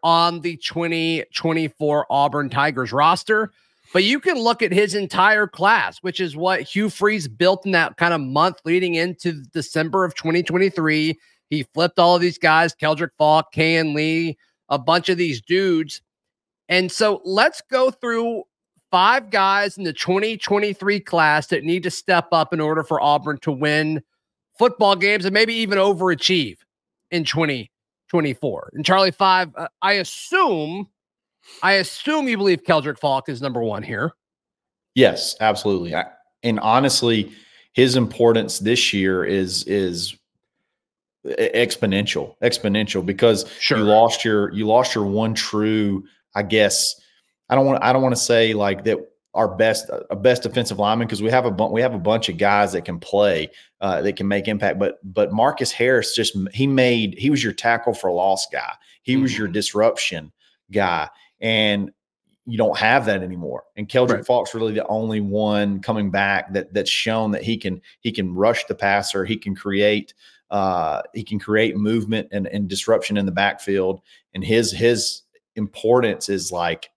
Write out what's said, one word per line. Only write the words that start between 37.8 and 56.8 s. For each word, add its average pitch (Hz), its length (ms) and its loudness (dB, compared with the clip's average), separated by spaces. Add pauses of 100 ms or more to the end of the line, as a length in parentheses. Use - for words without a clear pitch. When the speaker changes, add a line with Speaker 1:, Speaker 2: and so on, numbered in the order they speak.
Speaker 2:
importance 117 640 2
this 113 340 0
year 95 300 0
is, 92 400 -2
is 90 520 -2 (1080)
e-, 67 300 -2
exponential, 104 880 0
exponential 104 600 0
because 101 460 2 (100)
Speaker 1:
Sure. 127 200 0
Speaker 2:
you 107 60 0
lost 110 380 6
your, 104 300 0
you 107 140 -4
lost 123 260 2
your 107 120 0
one 107 280 -2
true, 107 680 -2 (320)
I 104 80 -2
guess, 104 580 2 (480)
I 123 60 2
don't 135 100 6
want, 135 180 0
I 117 80 4
don't 131 120 4
wanna 127 120 2
say, 113 380 4
like, 101 300 0
that 107 160 0 (340)
our 107 140 2
best, 110 420 0
uh, - 260 -8
best 123 280 2
defensive 110 340 -2
lineman, 110 300 0
'cause 107 140 -6
we 110 100 0
have 127 140 2
a 117 60 0
bu-, 98 200 -2
we 113 100 0
have 127 140 0
a 101 40 -6
bunch 107 300 0
of 85 80 -8
guys 101 360 2
that 85 120 -6
can 85 140 -8
play, 92 500 0 (320)
uh, 92 200 -2
that 98 140 -2
can 98 120 -4
make 101 200 -2
impact. 101 300 -2
But, 98 260 -2
but 98 300 -2
Marcus 123 380 0
Harris 123 440 0
just 110 200 -2
m-, 95 180 -4
he 131 140 0
made, 123 500 2